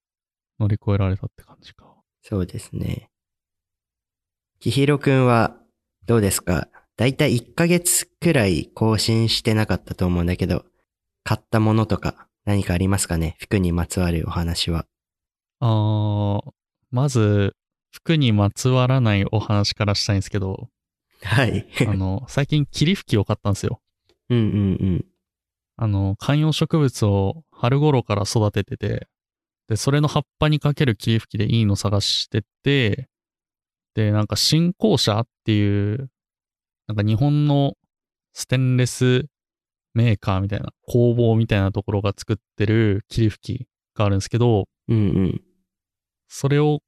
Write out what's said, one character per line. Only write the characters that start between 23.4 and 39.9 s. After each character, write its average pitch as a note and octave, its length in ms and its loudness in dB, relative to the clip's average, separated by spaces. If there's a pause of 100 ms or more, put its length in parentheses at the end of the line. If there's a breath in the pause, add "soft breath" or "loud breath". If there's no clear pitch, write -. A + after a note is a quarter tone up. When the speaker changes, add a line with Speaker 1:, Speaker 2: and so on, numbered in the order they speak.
Speaker 1:
た G2+ 100 -2
ん G2 40 0
で - 60 -6
す - 60 -4
よ。 - 140 -8 (480)
Speaker 2:
う B2 60 0
ん A#2 40 2
う A2 40 2
ん - 20 2 (360)
う F#2+ 60 -2 (100)
ん。 - 80 -4 (720)
Speaker 1:
あ A2 100 -4
の、 G2 300 0
観 D3 240 0
葉 D#3 120 2
植 E3 260 0
物 C3 280 0
を G2+ 460 0
春 B2+ 260 0
頃 C#3+ 240 2
か G#2 140 -2
ら G2+ 60 0
育 G#2+ 280 0
て G2+ 140 -2
て - 120 -12
て、 - 320 -6 (600)
で、 A2 80 -2
そ C#3 160 -2
れ D3 80 2
の D3 80 2
葉 D3+ 120 -2
っ - 20 -2 (160)
ぱ D#3 100 2
に D3+ 100 2
か D3 160 0
け - 100 0
る A2+ 120 2
霧 A2+ 240 0
吹 - 180 -10
き - 0 -
で A2 80 0
い A#2 140 2
い G#2+ 60 2
の G2 100 2
探 G2+ 240 0
し - 280 -4
て G#2+ 160 -4 (200)
て、 C3 440 0 (840)
で、 G#2+ 160 0
な G#2+ 140 0
ん - 20 -6
か - 80 -6
新 E3+ 380 0
香 G#3 260 0
社 G#2+ 220 0
っ - 80 -6 (160)
て G#2+ 120 2
い G2+ 380 0
う、 C3 160 -10 (800)
な G#2 60 -6
ん - 20 -8
か G#2 80 0
日 A2 120 2
本 D3 300 2
の C#3+ 300 0 (560)
ス - 140 -12
テ B2+ 100 -2
ン B2+ 200 2
レ B2 100 2
ス B2+ 400 0 (680)